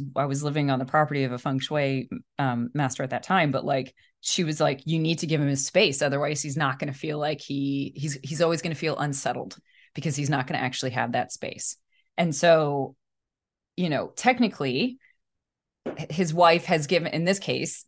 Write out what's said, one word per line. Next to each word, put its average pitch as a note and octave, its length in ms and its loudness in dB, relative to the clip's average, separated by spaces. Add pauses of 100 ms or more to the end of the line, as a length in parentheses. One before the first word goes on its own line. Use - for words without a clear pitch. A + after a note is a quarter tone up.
(160)
I C3+ 100 0
was C#3 180 -2
living D3 260 0
on C3+ 80 2
the C3 80 -4
property C#3+ 380 2
of B2 80 -2
a B2 80 -6
Feng C3+ 200 -2
Shui, C3+ 480 -2 (300)
um, A#2+ 380 0
master C#3+ 260 -2
at C3 80 -4
that B2 140 -4
time, E3+ 280 2
but, C3 140 -2
like, C#3 280 -2 (320)
she F3+ 200 0
was D#3 160 -2
like, C#3+ 240 0
"You D#3+ 140 0
need D#3+ 200 0
to E3 80 -4
give D3 140 2
him C#3+ 80 2
his C#3 160 0
space. F3+ 360 2
Otherwise C#3+ 400 0
he's C#3 140 -6
not C#3 240 0
gonna D3 140 -4
feel D3+ 240 -6
like D3+ 240 -4
he, C#3 520 -4
he's, C#3 300 -6
he's D3 180 -4
always E3 200 2
gonna E3 120 -4
feel D3+ 240 -2
unsettled C3+ 600 -4 (380)
because C#3+ 200 -2
he's C#3+ 140 -2
not C3+ 180 0
gonna D#3 140 -2
actually B2+ 300 -2
have A#2 200 -2
that B2 220 -2
space." - 420 -8 (420)
And E3+ 160 2
so, D3 640 4 (800)
you F3 140 0
know, A#2 260 -2
technically A#3+ 840 0 (880)
h-, - 240 -8
his D#3+ 240 0
wife E3+ 320 8
has D#3+ 220 2
given, E3+ 240 0
in E3 140 0
this F#3+ 140 2
case, C3 480 -4